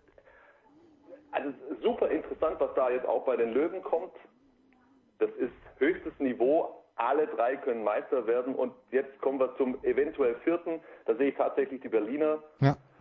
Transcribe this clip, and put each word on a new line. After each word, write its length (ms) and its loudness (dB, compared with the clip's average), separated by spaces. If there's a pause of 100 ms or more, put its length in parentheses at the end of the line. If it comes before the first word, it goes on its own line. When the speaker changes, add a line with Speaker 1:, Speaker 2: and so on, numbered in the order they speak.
(1300)
Speaker 1:
also 180 -4 (320)
super 280 2
interessant, 500 -2
was 160 0
da 140 2
jetzt 160 0
auch 200 0
bei 100 2
den 180 0
Löwen 280 0
kommt. 320 -2 (1080)
Das 120 2
ist 200 -4 (280)
höchstes 400 0
Niveau. 640 2 (120)
Alle 320 2
drei 300 0
können 260 -4
Meister 440 0
werden. 280 0
Und 180 -2 (180)
jetzt 280 -2
kommen 200 -2
wir 180 0
zum 260 0
eventuell 600 2
vierten. 360 0 (260)
Da 100 2
sehe 140 2
ich 60 -4
tatsächlich 460 -2
die 80 -12
Berliner. 540 0 (160)
Speaker 2:
Ja. 180 4 (240)